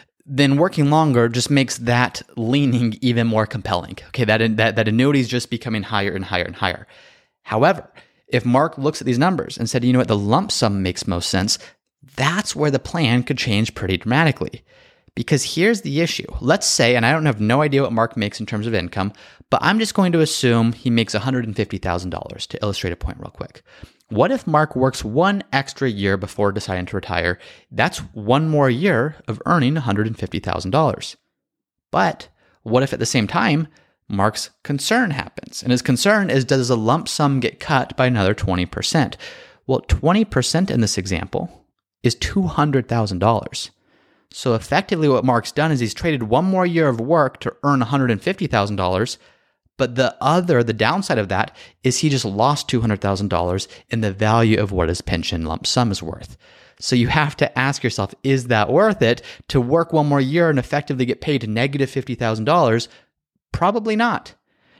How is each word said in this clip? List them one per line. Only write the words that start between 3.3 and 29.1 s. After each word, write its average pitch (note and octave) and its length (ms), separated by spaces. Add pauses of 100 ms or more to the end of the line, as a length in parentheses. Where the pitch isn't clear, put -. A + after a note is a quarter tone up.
compelling. F#2+ 520 (100)
Okay, B2+ 160
that, A2 320
that, A2 200
that A2 120
annuity C3 320
is A#2 80
just A#2+ 220
becoming A2+ 320
higher G2+ 320
and F#2+ 100
higher F2+ 200
and F2 120
higher. - 300 (560)
However, D3+ 500 (360)
if A#2 160
Mark C#3 320
looks C#3+ 240
at - 60
these B2 140
numbers E3+ 360
and A2 140
said, B2 140
"You B2 80
know B2+ 80
what, - 80
the G#2+ 80
lump G2+ 340
sum G2+ 320
makes F2+ 240
most F2+ 240
sense," F#2+ 300 (560)
that's E3 400
where D3 160
the C3 80
plan B2 420
could B2+ 160
change A2 380
pretty F#2 220
dramatically. - 640 (500)
Because - 400
here's G3 280
the C#3+ 180
issue. - 260 (140)
Let's D#3 260
say, B2 300
and A2+ 100
I C3+ 60
don't D#3 140
have A2 140
no A#2+ 220
idea C#3 200
what A#2+ 100
Mark A2+ 240
makes G#2 240
in G#2+ 60
terms A2 200
of A2+ 80
income, G2 380 (360)
but - 140
I'm G3 160
just A3+ 160
going F#3 160
to E3 120
assume A#2 500
he A#2+ 180
makes A#2 240
a G#2+ 60
hundred B2+ 240
and A2 100
fifty G2+ 240
thousand F2+ 320
dollars - 380
to - 120
illustrate F#2+ 320
a E2 40
point - 240
real - 100
quick. - 320 (460)
What C3+ 240
if C4+ 120
Mark D3+ 300
works B2+ 300
one F3 480
extra C3+ 360
year G2 280
before G2+ 340
deciding F#2+ 360
to - 100
retire? F2 420 (320)
That's A#2+ 280 (140)
one B2+ 360
more D3 200
year C#3+ 480 (120)